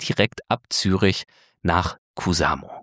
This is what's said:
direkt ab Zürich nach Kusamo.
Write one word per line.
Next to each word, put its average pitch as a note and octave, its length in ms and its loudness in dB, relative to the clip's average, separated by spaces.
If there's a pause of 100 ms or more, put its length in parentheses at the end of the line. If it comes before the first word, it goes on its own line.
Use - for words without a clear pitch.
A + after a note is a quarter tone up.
direkt - 480 -2
ab - 220 -2
Zürich F#2+ 540 2 (380)
nach F2 340 0 (180)
Kusamo. - 560 0 (120)